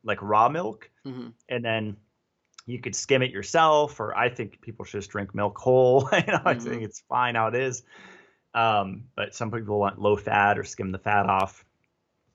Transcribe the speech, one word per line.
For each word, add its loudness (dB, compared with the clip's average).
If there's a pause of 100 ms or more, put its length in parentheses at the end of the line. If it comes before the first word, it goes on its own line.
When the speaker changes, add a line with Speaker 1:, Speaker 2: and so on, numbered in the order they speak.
Speaker 1:
like, -4
raw 4
milk, -8 (160)
Speaker 2:
Mm-hmm. -12 (180)
Speaker 1:
and -4
then -2 (680)
you -8
could -10
skim 2
it -2
yourself. 2
Or -6
I 0
think -10
people -14
should -8
just -12
drink -6
milk -2
whole. 4
<laughs> 0
You 4
know, 0
I 2
Speaker 2:
Mm-hmm. -8
Speaker 1:
think -6
it's -14
fine -2
how 2
it -2
is. -4 (680)
Um, 0 (120)
but -6
some -6
people -4
want 0
low 2
fat 2
or -6
skim -8
the -6
fat 0
off. 0 (720)